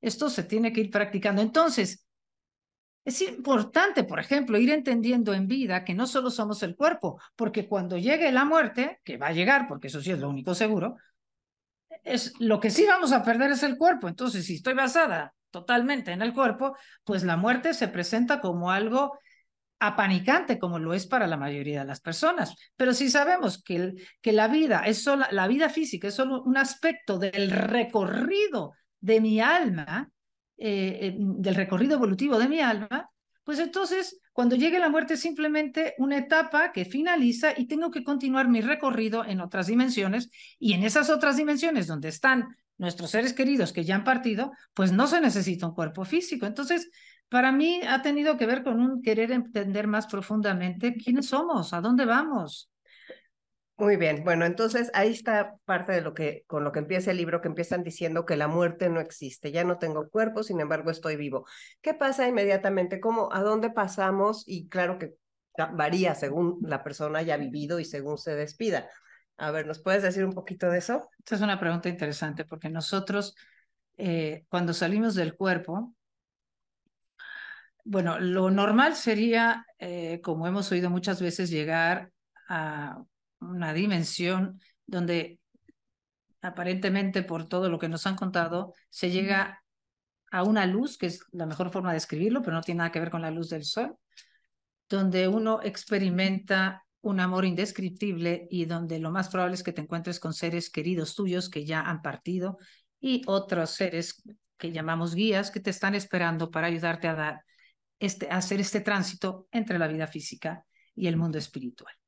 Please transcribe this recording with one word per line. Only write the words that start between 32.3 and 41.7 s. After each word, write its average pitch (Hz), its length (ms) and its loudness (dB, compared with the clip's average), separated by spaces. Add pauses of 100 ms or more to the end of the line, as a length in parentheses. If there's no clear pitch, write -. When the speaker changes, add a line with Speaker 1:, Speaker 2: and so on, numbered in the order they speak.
Speaker 1:
de 247 100 4
mi 311 120 2
alma, 233 500 0 (340)
pues 294 140 -4
entonces, 349 600 -2 (140)
cuando 247 240 4
llegue 320 220 4
la 339 100 4
muerte, 320 240 2
es 277 80 -2
simplemente 302 760 0
una 277 180 2
etapa 320 560 2
que 180 140 -4
finaliza 285 680 2
y 247 120 -2
tengo 311 240 -2
que 311 120 -6
continuar 262 460 0
mi 233 140 6
recorrido 233 640 0
en 190 160 -4
otras 180 240 -2
dimensiones, 233 640 2 (280)
y 208 140 2
en 180 100 2
esas 247 280 4
otras 302 260 4
dimensiones 294 500 2